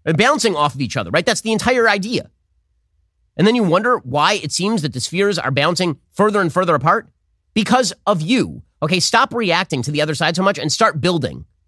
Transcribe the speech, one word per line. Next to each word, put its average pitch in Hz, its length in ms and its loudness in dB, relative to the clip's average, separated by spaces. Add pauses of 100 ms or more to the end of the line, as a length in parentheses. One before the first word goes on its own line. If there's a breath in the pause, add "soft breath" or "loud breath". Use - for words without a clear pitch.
They're 165 100 0
bouncing 226 400 2
off 147 220 0
of 135 40 -6
each 127 160 -4
other, 92 140 -4
right? 160 160 0
That's 226 140 0
the 220 120 -4
entire 233 360 2
idea. 208 420 -2 (1080)
And - 80 2
then 226 120 4
you 233 80 0
wonder 202 340 2
why 147 360 0
it 151 180 -6
seems 202 300 -2
that 143 100 -4
the 127 80 -8
spheres 196 400 -2
are 131 100 -4
bouncing 156 480 0 (140)
further 208 280 2
and 175 120 0
further 175 240 2
apart? 170 320 0 (440)
Because 233 400 2 (140)
of 196 160 2
you. 160 400 -2 (180)
Okay, 160 200 0
stop 233 340 0
reacting 175 480 -2
to 139 80 -6
the 147 120 -2
other 151 120 -2
side 160 220 -2
so 185 80 0
much 196 120 2
and 156 160 -4
start 214 280 0
building. 123 460 -2 (200)